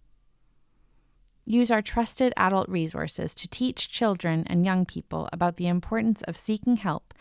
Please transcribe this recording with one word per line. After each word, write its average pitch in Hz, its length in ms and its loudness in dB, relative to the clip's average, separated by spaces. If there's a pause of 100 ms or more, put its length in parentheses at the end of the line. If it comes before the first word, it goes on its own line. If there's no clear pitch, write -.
(1500)
Use 233 220 4
our 220 100 4
trusted 240 540 0
adult 190 320 2
resources 160 680 -4
to - 140 -8
teach - 420 -4
children 175 580 0
and 175 180 4
young 185 200 2
people 160 460 -6
about 175 240 0
the 180 120 -2
importance 220 560 0
of 165 120 -8
seeking 220 400 0
help - 460 -4